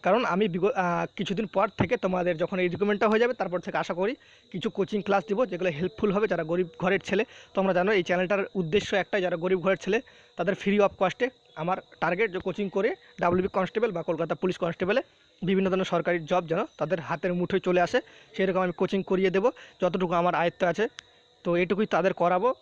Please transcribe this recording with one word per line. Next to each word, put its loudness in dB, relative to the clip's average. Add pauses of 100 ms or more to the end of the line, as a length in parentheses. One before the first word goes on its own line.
কারণ 2
আমি 0
বিগ-, 0
আহ, 0 (100)
কিছুদিন -4
পর 0
থেকে 0
তোমাদের -2
যখন -4
এই 2
রিকমেন্ডটা 0
হয়ে 4
যাবে, 2
তারপর -4
থেকে -6
আশা -4
করি -2 (380)
কিছু -4
কোচিং -4
ক্লাস 0
দিব, 0
যেগুলো -2
হেল্পফুল -2
হবে 0
যারা -2
গরিব -2 (120)
ঘরের 0
ছেলে। 0 (300)
তোমরা 2
জানো 2
এই 2
চ্যানেলটার 0 (100)
উদ্দেশ্য 0
একটাই, 0
যারা -2
গরিব 0
ঘরের 2
ছেলে -2 (360)
তাদের 0
free 2
of 6 (100)
cost-এ 0 (280)
আমার -2 (240)
টার্গেট 0
যে -6
কোচিং -4
করে 0 (260)
ডাব্লিউবি 2
কনস্টেবল -2
বা -6
কলকাতা -2
পুলিশ -2
কনস্টেবলে -2 (400)
বিভিন্ন 2
ধরনের 0
সরকারি 0
জব 0
যেন -2 (140)
তাদের -2
হাতের -4
মুঠোয় 0
চলে 2
আসে, 2 (360)
সেরকম 0
আমি 0
কোচিং 0
করিয়ে 2
দেবো 2 (300)
যতটুকু 0
আমার 2
আয়ত্তে 0
আছে। 0 (560)
তো 0
এইটুকুই 2
তাদের 2
করাবো 2